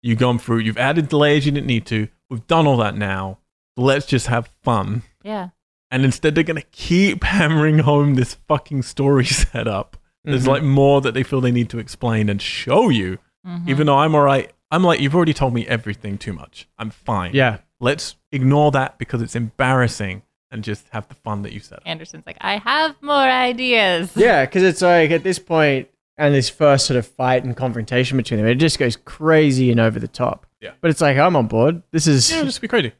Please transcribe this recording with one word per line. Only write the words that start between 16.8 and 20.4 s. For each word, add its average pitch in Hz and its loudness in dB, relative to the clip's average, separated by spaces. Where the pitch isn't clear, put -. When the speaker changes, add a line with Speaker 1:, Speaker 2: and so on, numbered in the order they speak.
Speaker 1:
fine. 92 -6
Speaker 3:
Yeah. 123 0
Speaker 1:
Let's 135 -4
ignore 143 2
that 135 -2
because 123 -6
it's 113 -8
embarrassing 117 -2